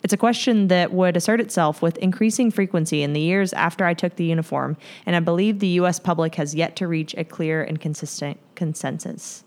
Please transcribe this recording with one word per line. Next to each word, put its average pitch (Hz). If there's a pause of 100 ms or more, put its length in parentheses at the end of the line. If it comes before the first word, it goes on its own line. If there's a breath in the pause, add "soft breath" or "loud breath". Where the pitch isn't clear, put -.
It's 190
a 202
question 226
that 180
would 180
assert 214
itself 156
with 165
increasing 220
frequency 165
in 147
the 151
years 180
after 170
I 175
took 175
the 175
uniform, 156 (300 loud breath)
and 175
I 170
believe 185
the 196
U 180
S 175
public 165
has 147
yet 165
to 180
reach 160
a -
clear 160
and 156
consistent 151 (180)
consensus. -